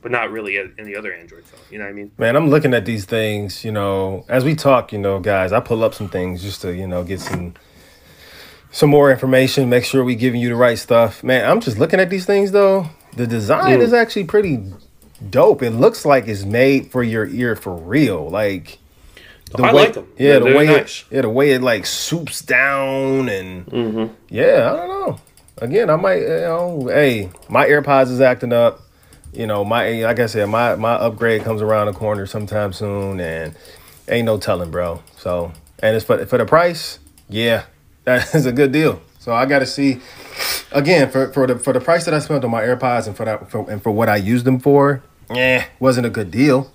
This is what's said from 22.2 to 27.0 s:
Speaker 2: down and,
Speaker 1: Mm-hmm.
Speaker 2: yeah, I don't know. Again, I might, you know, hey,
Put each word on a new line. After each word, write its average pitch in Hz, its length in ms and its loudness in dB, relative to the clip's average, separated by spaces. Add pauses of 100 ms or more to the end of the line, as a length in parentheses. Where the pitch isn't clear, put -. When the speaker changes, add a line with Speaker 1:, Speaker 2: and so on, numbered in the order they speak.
Speaker 2:
down 135 880 0
and, 92 380 -8
Speaker 1:
Mm-hmm. 113 480 -4 (140)
Speaker 2:
yeah, 127 440 2
I - 40 -2
don't 349 120 -6
know. 381 300 -6 (400)
Again, 160 320 0
I 156 60 4
might, 185 240 0
you 151 80 -4
know, 165 600 -4
hey, 117 420 2 (180)